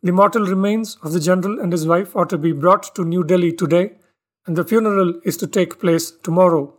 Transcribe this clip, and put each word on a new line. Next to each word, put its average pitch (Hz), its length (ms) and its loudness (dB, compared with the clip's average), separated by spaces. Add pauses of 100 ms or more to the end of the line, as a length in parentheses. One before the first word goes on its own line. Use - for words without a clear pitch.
The 180 100 0
mortal 202 340 4
remains 202 580 -2
of 156 100 -6
the 175 60 0
general 185 400 0
and 175 120 -4
his 165 160 -2
wife 175 280 0
are 175 100 0
to 170 120 -4
be 160 140 -2
brought 175 440 0
to 185 100 -4
New 175 180 -2
Delhi 170 300 2
today, 170 400 0 (540)
and 160 100 -2
the 170 80 -2
funeral 196 580 0
is 196 140 -4
to 170 100 -6
take 180 320 -2
place 165 320 0
tomorrow. 165 680 0